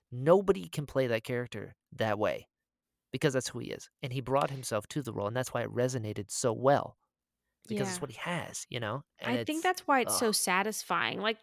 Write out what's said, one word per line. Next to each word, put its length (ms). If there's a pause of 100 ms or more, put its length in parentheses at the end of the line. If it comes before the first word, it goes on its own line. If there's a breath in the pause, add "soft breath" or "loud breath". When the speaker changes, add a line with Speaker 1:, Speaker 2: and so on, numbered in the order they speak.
(120)
Speaker 1:
Nobody 560
can 180
play 220
that 160
character 520 (160)
that 260
way 300 (640)
because 220
that's 160
who 100
he 100
is. 200 (120)
And 100
he 100
brought 280
himself 380
to 140
the 120
role, 140
and 80
that's 180
why 80
it 120
resonated 560
so 220
well, 460 (720)
because 220
it's 100
Speaker 2:
Yeah. 20
Speaker 1:
what 100
he 60
has, 520
you 100
know? 240 (160)
And 160
Speaker 2:
I 20
think 240
Speaker 1:
it's, 0
Speaker 2:
that's 240
why 140
it's 140
so 180
Speaker 1:
ugh. 0
Speaker 2:
satisfying. 880
Like, 220